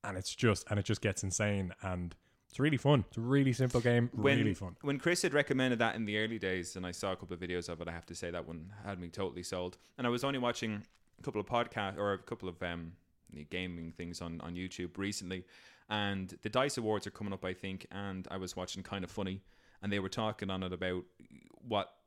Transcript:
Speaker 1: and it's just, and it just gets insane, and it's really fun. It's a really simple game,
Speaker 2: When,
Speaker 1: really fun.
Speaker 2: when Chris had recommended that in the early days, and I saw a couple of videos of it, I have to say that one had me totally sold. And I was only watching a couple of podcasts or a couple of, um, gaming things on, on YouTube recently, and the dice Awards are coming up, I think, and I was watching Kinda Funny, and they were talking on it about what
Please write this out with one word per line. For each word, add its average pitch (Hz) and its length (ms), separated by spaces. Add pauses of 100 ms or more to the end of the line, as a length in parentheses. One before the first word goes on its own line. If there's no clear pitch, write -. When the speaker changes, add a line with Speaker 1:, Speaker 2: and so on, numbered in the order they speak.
Speaker 1:
and 98 160
it's - 160
just, 110 360
and 104 80
it 98 60
just - 160
gets 98 220
insane, 98 500 (100)
and 90 320 (340)
it's - 120
really 147 160
fun. 135 320
It's - 100
a - 20
really 131 320
simple 123 280
game, 120 320
Speaker 2:
When, 135 260
Speaker 1:
really 110 160
fun. 90 280
Speaker 2:
when 143 160
Chris 170 240
had 160 120
recommended 131 460
that 113 160
in 110 80
the 104 140
early 110 200
days, 92 380
and 90 100
I 90 60
saw 95 200
a 90 40
couple 90 180
of 85 60
videos 87 280
of 85 120
it, 85 80
I 82 40
have 85 140
to 85 80
say 87 160
that 85 160
one 82 260 (120)
had 98 160
me 87 80
totally 90 340
sold. 90 340 (220)
And 123 80
I 120 40
was 123 140
only 139 140
watching 117 440 (360)
a - 40
couple 107 180
of 101 60
podcasts 117 520
or 101 140
a 98 60
couple - 300
of, 85 140
um, 85 300 (580)
gaming 85 460
things 87 240
on, 85 220
on 87 120
YouTube 90 420
recently, 95 480 (460)
and 101 520
the 110 60
dice 131 300
Awards 107 280
are 101 40
coming 101 220
up, 92 120
I 92 100
think, 95 360
and 95 400
I 92 60
was 92 180
watching 92 280
Kinda 95 260
Funny, 98 340 (400)
and 101 100
they 101 60
were 95 100
talking 104 420
on 95 120
it 92 100
about 90 320 (640)
what 107 260 (140)